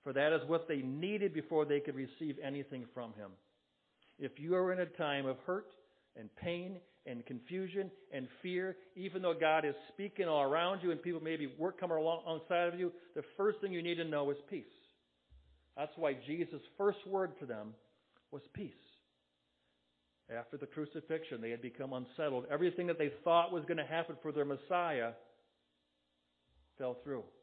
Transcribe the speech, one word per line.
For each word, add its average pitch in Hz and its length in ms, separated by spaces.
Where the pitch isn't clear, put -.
For 135 80
that 143 200
is 147 160
what 165 200
they 156 80
needed 170 580
before 151 300
they 143 160
could 143 160
receive 135 420
anything 139 560
from 117 200
him. 104 180
If 139 180
you 165 160
are 185 180
in 180 60
a 175 80
time 143 400
of 131 140
hurt 196 320
and 110 220
pain 180 440
and 120 200
confusion 185 640
and 131 160
fear, 180 340
even 185 260
though 175 140
God 156 300
is 143 100
speaking 196 400
all 147 140
around 170 400
you 175 100
and 165 100
people 170 180
maybe 156 260
work, 185 200
come 180 120
along, 160 340
alongside 170 480
of 175 60
you, 175 140
the 151 80
first 208 240
thing 196 120
you 170 100
need 170 140
to 165 80
know 147 260
is 143 60
peace. 156 160
That's 151 200
why 151 180
Jesus' 147 480
first 196 280
word 190 340
to 143 60
them 110 280
was 143 120
peace. 175 180
After 120 280
the 139 100
crucifixion, 151 720
they 113 100
had 117 120
become 131 300
unsettled. 127 580
Everything 175 360
that 165 120
they 147 120
thought 170 280
was 160 140
gonna 156 200
happen 165 360
for 151 100
their 143 120
Messiah 143 680
fell 127 160
through. 131 200